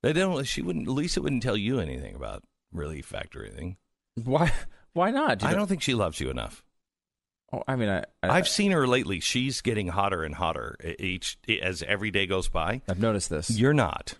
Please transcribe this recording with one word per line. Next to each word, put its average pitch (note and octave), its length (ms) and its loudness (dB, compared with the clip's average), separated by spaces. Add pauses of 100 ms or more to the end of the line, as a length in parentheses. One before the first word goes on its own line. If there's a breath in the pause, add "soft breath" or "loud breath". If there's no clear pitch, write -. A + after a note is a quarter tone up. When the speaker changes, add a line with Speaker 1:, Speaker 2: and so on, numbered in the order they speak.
Speaker 1:
They D#3 120 2
don't. F3 320 2
She - 160 -4
wouldn't. E3+ 260 -4
Lisa D3 320 0
wouldn't C#3 220 0
tell A2+ 160 0
you A2+ 200 0
anything C2+ 360 -6
about A1 280 -10 (300)
Relief D2+ 320 -8
Factor - 380 -12
or - 20 -10
anything. D2 320 -10 (480)
Speaker 2:
Why? D3 260 6 (440 soft breath)
Why F3+ 160 4
not? B3+ 320 2
You C3 60 2
Speaker 1:
I - 20 4
Speaker 2:
don't F3+ 100 4
Speaker 1:
don't G#3 80 2
think F3+ 140 0
she C#3+ 120 2
loves F#2 260 2
you C2 100 -2
enough. A#1+ 340 -8 (880)
Speaker 2:
Oh, - 160 -6
I C3 100 -2
mean, A2+ 120 0
I, F#2+ 120 0 (220)
I, F2 140 0
Speaker 1:
I've F3+ 120 4
seen G3+ 240 4
her D3+ 140 4
lately. A#2 340 2
She's B2+ 420 -2
getting G#2+ 260 0
hotter F#2+ 340 0
and D2+ 120 -4
hotter D#2+ 500 -4
e-, E2 140 -6
each, F#2 400 -6 (100)
e-, - 140 0
as F2+ 200 -4
every G2+ 280 -2
day G2 160 0
goes F#2 220 0
by. F#2 380 -2
Speaker 2:
I've F2+ 140 -2
noticed G#2+ 300 2
this. D#2 200 -2
Speaker 1:
You're A#2+ 220 4
not. - 480 0